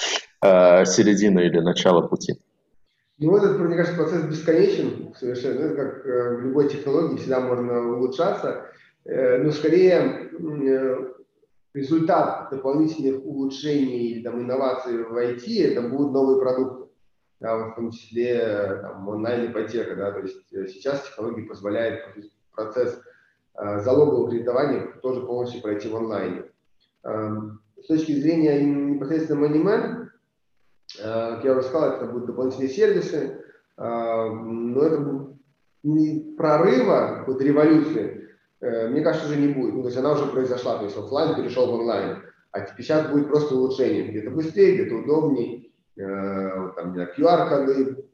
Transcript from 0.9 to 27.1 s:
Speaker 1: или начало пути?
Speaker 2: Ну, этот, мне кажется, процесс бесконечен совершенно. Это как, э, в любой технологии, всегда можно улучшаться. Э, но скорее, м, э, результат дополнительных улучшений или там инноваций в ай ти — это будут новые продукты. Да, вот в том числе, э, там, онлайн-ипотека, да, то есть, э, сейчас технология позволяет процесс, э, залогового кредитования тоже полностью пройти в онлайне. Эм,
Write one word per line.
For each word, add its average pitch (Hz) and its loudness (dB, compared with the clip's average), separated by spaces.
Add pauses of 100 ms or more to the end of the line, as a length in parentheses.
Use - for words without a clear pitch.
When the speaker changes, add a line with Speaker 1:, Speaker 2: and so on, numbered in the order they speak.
Speaker 1:
или 85 4
начало 87 4
пути? - -4 (880)
Speaker 2:
Ну, 170 6
этот, 196 4
мне 170 0
кажется, 170 0
процесс 160 0
бесконечен 160 0
совершенно. 123 -4
Это 147 -2
как, 139 -6
э, 123 -2
в 120 -8
любой 135 2
технологии, 139 -2
всегда 131 -2
можно 120 -2
улучшаться. 135 -2 (420)
Э, 131 2
но 151 2
скорее, 160 4
м, 147 -4
э, 131 2 (800)
результат 160 0
дополнительных 135 0
улучшений 135 -2
или 113 -6
там 120 -6
инноваций 123 -4
в 113 -10
ай 120 -2
ти — 220 -6
это 123 2
будут 135 -2
новые 135 4
продукты. 131 -2 (540)
Да, 113 -2
вот 110 -8
в - -16
том 117 -6
числе, 120 -2
э, 101 -2
там, 98 -12
онлайн-ипотека, 110 -4
да, 98 -4
то 98 -8
есть, - -12
э, 95 -6
сейчас 139 -6
технология 110 -10
позволяет 104 -4 (540)
процесс, 113 -4 (560)
э, 101 -6
залогового 131 2
кредитования 120 -2
тоже 127 -4
полностью 123 -6
пройти 107 -6
в 110 -6
онлайне. 101 -6 (600)
Эм, 107 -8 (220)